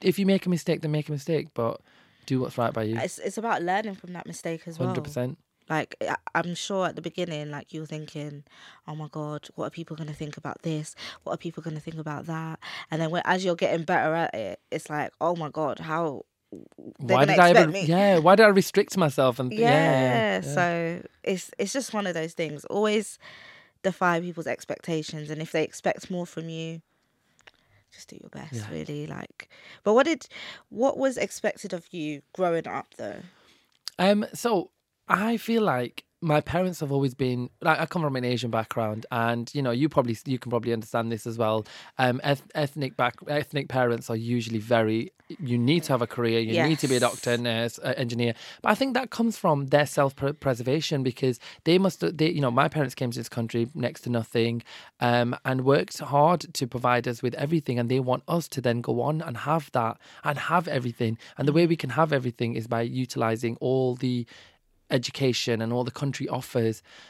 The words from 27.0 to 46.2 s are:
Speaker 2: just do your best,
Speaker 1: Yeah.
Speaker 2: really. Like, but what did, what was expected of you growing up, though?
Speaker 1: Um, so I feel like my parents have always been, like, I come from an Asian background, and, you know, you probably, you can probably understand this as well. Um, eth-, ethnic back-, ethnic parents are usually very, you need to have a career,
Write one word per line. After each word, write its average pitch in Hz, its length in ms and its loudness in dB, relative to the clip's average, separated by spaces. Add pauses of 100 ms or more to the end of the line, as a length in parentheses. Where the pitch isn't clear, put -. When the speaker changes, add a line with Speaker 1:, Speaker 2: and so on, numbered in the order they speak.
Speaker 2:
just - 160 -20
do - 120 -18
your - 100 -20
best, 143 240 -12
Speaker 1:
Yeah. 107 160 -8
Speaker 2:
really. 147 360 -8
Like, - 420 -14 (340)
but 208 120 4
what 269 120 8
did, - 200 -2 (420)
what 226 300 0
was 269 180 0
expected - 560 -4
of 170 200 -8
you 151 300 -8 (100)
growing 170 340 0
up, - 300 -8
though? 110 240 -10 (760)
Speaker 1:
Um, 202 360 4
so 208 360 0 (380)
I 214 280 2
feel 226 260 2
like 127 420 -2 (160)
my 151 200 2
parents 180 400 -2
have 143 100 -4
always 139 240 0
been, 123 360 -2 (100)
like, 160 180 2
I 160 60 0
come 175 160 -4
from 143 160 -2
an 123 80 -4
Asian 123 260 -2
background, 113 600 -2
and, 117 420 -2
you 143 60 -2
know, 127 120 0
you 139 180 2
probably, 120 340 0
you 127 140 -2
can - 100 -14
probably 117 240 0
understand 113 400 -2
this 110 140 -6
as 113 100 -8
well. 110 300 0 (320)
Um, 127 260 2
eth-, 143 300 0
ethnic 143 420 -4
back-, 123 220 0 (100)
ethnic 147 400 -4
parents 123 400 0
are 117 80 -2
usually 113 420 -2
very, 113 540 2 (160)
you 120 300 -2
need 143 240 4
to 143 100 -2
have 123 80 4
a 120 60 -2
career, 117 340 0